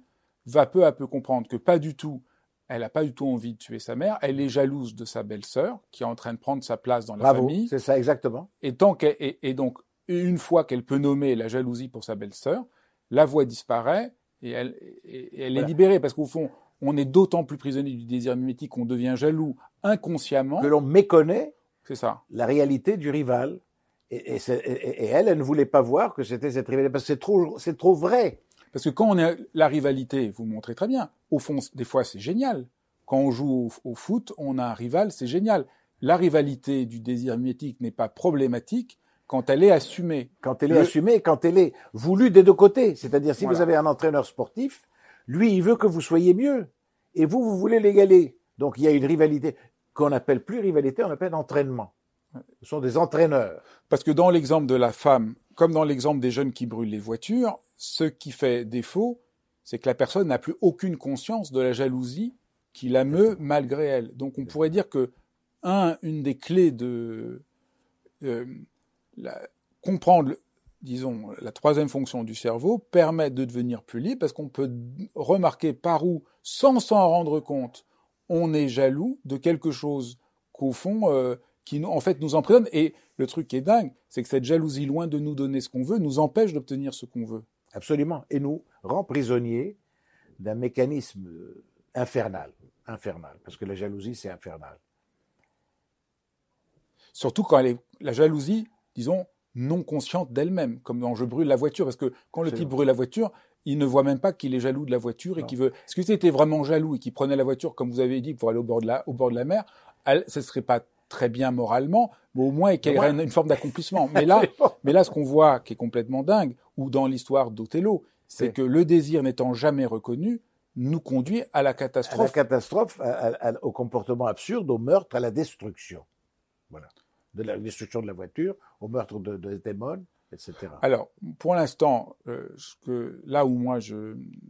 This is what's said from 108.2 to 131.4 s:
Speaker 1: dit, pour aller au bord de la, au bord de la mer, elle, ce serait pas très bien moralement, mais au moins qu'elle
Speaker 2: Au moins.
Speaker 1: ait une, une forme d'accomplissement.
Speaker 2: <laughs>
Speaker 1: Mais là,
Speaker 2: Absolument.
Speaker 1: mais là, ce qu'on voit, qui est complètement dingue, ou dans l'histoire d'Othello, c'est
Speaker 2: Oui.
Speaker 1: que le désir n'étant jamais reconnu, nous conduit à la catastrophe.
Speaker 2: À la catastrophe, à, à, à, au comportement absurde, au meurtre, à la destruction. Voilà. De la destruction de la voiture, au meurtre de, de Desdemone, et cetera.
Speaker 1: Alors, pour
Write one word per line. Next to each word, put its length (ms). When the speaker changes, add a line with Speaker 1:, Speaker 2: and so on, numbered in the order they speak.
Speaker 1:
dit, 120
pour 160
aller 100
au 40
bord 180
de 60
la, 200
au 60
bord 160
de 60
la 100
mer, 200
elle, 220
ce 140
serait 200
pas 240
très 180
bien 240
moralement, 600
mais 80
au 80
moins 260
qu'elle 160
Speaker 2:
Au 80
moins. 60
Speaker 1:
ait 40
une, 100
une 100
forme 160
d'accomplissement. 600
Speaker 2:
<laughs> 60
Speaker 1:
Mais 120
là, 160
Speaker 2:
Absolument. 420
Speaker 1:
mais 100
là, 100
ce 60
qu'on 140
voit, 360
qui 140
est 20
complètement 460
dingue, 340
ou 140
dans 160
l'histoire 420
d'Othello, 540
c'est 200
Speaker 2:
Oui. 60
Speaker 1:
que 80
le 240
désir 380
n'étant 320
jamais 320
reconnu, 520
nous 240
conduit 520
à 120
la 100
catastrophe. 460
Speaker 2:
À 60
la 40
catastrophe, 720
à, 100
à, 380
à, 40
au 80
comportement 560
absurde, 420
au 80
meurtre, 380
à 40
la 120
destruction. 760
Voilà. 180
De 80
la 160
destruction 440
de 60
la 60
voiture, 420
au 80
meurtre 320
de, 160
de 200
Desdemone, 500
et 60
cetera. 460
Speaker 1:
Alors, 260
pour 160